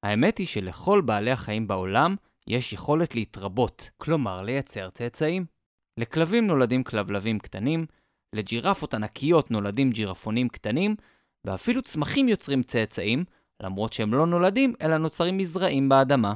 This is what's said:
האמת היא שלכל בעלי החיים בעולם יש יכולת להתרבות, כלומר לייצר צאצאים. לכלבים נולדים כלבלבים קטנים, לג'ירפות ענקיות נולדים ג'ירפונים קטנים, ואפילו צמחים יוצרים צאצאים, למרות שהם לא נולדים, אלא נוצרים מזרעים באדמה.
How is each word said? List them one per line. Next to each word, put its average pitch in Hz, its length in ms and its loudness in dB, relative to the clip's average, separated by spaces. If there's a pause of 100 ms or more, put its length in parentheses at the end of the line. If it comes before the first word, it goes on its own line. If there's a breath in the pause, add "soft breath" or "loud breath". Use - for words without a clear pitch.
האמת 113 360 2
היא 190 80 -4
שלכל 110 540 0
בעלי 113 300 0
החיים 110 360 -4
בעולם 101 500 0 (300)
יש 120 260 -2
יכולת 147 420 0
להתרבות, 101 840 -4
כלומר 117 440 -2
לייצר 110 480 -6
צאצאים. 160 560 -4 (500)
לכלבים 165 500 0
נולדים 131 380 4
כלבלבים 101 540 -2
קטנים, 147 480 -4 (460)
לג'ירפות 117 600 -2
ענקיות 135 560 2
נולדים 110 400 2
ג'ירפונים 110 580 -2
קטנים, 175 480 -2 (480 soft breath)
ואפילו - 380 -2
צמחים 147 460 2
יוצרים 139 340 2
צאצאים, 110 600 -2 (380)
למרות 98 300 -4
שהם 110 220 0
לא 151 120 4
נולדים, 196 540 2
אלא 160 180 2
נוצרים 170 400 0
מזרעים 165 500 0
באדמה. 135 480 6